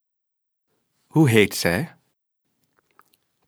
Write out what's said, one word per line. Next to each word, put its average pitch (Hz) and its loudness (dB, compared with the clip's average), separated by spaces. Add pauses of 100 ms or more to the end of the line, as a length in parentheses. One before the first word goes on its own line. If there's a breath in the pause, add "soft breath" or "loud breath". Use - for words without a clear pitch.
(1080)
Hoe 151 2
heet 107 0
zij? 90 -6 (1500)